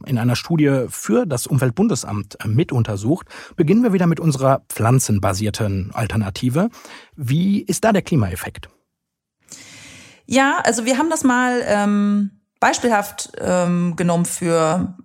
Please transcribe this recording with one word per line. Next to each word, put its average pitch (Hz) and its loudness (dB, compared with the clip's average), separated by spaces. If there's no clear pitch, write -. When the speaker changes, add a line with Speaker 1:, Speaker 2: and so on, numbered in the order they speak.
Speaker 1:
in 131 -2
einer 123 0
Studie 139 0
für 226 -2
das 143 -4
Umweltbundesamt, 127 -2
äh, 107 -8
mit 117 0
untersucht. 113 -2
Beginnen 185 4
wir 220 2
wieder 180 2
mit 160 0
unserer 135 2
pflanzenbasierten 101 0
Alternative. 117 -2
Wie 170 0
ist - -4
da 226 4
der 190 2
Klimaeffekt? - -4
Speaker 2:
Ja, 277 2
also 220 0
wir 247 0
haben 320 0
das 320 -2
mal, 247 2
ähm, 208 0
Beispielhaft, - -2
ähm, 175 0
genommen 175 2
für 165 0